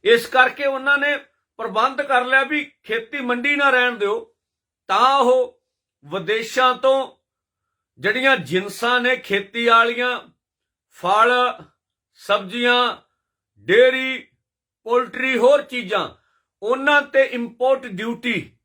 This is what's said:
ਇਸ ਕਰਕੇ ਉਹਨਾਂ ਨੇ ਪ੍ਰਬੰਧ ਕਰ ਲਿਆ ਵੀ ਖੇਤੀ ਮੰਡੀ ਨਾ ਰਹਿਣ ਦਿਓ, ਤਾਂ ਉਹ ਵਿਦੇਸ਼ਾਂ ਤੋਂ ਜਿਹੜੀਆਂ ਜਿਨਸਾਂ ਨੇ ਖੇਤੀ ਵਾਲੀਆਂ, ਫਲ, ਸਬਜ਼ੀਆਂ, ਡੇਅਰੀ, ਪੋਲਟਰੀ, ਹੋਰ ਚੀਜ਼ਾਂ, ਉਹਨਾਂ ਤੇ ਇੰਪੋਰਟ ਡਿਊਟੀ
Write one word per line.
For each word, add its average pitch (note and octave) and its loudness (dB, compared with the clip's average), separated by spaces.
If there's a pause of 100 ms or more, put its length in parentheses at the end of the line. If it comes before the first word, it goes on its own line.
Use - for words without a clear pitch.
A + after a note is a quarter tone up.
ਇਸ A#3 4
ਕਰਕੇ C4 0
ਉਹਨਾਂ C#4 0
ਨੇ C#4+ -2 (400)
ਪ੍ਰਬੰਧ A3+ -2
ਕਰ C4 0
ਲਿਆ C4+ 2
ਵੀ D4 -6 (100)
ਖੇਤੀ A3+ -8
ਮੰਡੀ B3 -2
ਨਾ C#4 2
ਰਹਿਣ B3 2
ਦਿਓ, G#3+ -4 (540)
ਤਾਂ B3 2
ਉਹ B3 0 (420)
ਵਿਦੇਸ਼ਾਂ A3 -2
ਤੋਂ C4 0 (840)
ਜਿਹੜੀਆਂ B3+ 0
ਜਿਨਸਾਂ G3 -2
ਨੇ B3 0
ਖੇਤੀ G3+ -4
ਵਾਲੀਆਂ, A#3+ 2 (680)
ਫਲ, A#3+ 2 (600)
ਸਬਜ਼ੀਆਂ, A#3 -2 (640)
ਡੇਅਰੀ, B3+ 2 (560)
ਪੋਲਟਰੀ, B3 -2
ਹੋਰ C#4 4
ਚੀਜ਼ਾਂ, G#3 -6 (520)
ਉਹਨਾਂ C#4 0
ਤੇ C#4 2
ਇੰਪੋਰਟ B3+ -2
ਡਿਊਟੀ A3+ -6